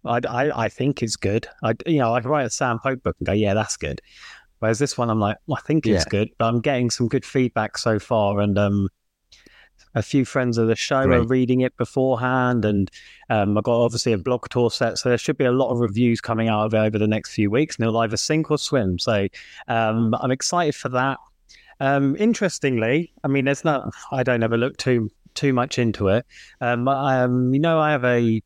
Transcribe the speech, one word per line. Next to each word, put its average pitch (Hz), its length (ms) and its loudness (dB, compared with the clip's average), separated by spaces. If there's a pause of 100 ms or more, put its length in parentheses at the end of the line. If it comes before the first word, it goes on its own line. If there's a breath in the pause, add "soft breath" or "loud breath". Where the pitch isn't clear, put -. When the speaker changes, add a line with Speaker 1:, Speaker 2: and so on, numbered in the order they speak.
Speaker 1:
I, 120 240 0
I, 120 380 -2
I - 20 -2
think 135 340 -2
it's 113 140 -4
good. 104 320 -2 (160)
I, 113 100 0 (100)
you 160 140 2
know, 117 160 2
I 123 60 0
can 120 100 -6
write 143 160 0
a 107 40 -6
Sam 120 280 -2
Pope 131 240 -4
book - 160 -4
and - 80 -6
go, 90 60 0
"Yeah, 101 220 2
that's - 220 -2
good." 73 240 -8 (600 loud breath)
Whereas 110 180 0
this 139 180 -2
one, 120 140 -2
I'm 110 80 0
like, 104 200 0 (100)
"Well, 143 120 -2
I - 60 -18
think 151 200 2
it's 98 180 2
Speaker 2:
Yeah. - 60 -10
Speaker 1:
good," 107 180 0 (100)
but 113 80 0
I'm 117 140 0
getting 123 300 0
some 120 180 -2
good 131 160 -2
feedback 117 540 -2
so 110 200 0
far, 101 420 2
and, 104 180 2
um, 101 300 2 (1080 soft breath)
a 110 60 0
few 135 220 0
friends 123 340 -2
of 113 80 2
the 113 80 2
show - 220 -2
are 135 100 2
Speaker 2:
Great. 120 220 2
Speaker 1:
reading 127 320 2
it 127 160 -2
beforehand, 127 880 0
and, 101 260 0 (400 loud breath)
um, 104 260 2
I've 107 80 0
got 120 160 2
obviously 117 320 0
a 104 60 2
blog 123 320 -4
tour 120 200 2
set, 113 280 -2
so 131 100 -2
there 120 100 2
should - 200 -4
be 139 60 2
a 123 80 4
lot 127 180 2
of 120 80 0
reviews 117 420 2
coming 113 280 -2
out 107 180 0
of 110 80 -2
it 107 40 4
over 107 200 2
the 107 80 2
next 107 240 -2
few 101 200 0
weeks, 143 260 0
and 113 100 -2
it'll 113 120 0
either 113 180 0
sink 156 340 -2
or 151 80 0
swim. 95 400 -2
So, 101 300 0 (400 loud breath)
um, 113 520 0
I'm 127 120 -2
excited 156 420 -2
for - 160 -10
that. 127 280 -2 (600 loud breath)
Um, 139 380 2
interestingly, 156 920 0 (120)
I 143 40 -2
mean, 135 160 2
there's 139 200 -2
not, 147 280 -2 (200)
I 131 100 -2
don't 120 200 2
ever 113 140 0
look 123 200 -2
too, 120 340 0 (240)
too 139 180 0
much 127 260 -2
into 110 300 0
it. 110 180 2 (340 loud breath)
Um, 120 240 0
but, 135 120 2
um, 127 580 2
you 139 60 2
know, 165 180 2
I 151 140 2
have 127 120 0
a 120 420 2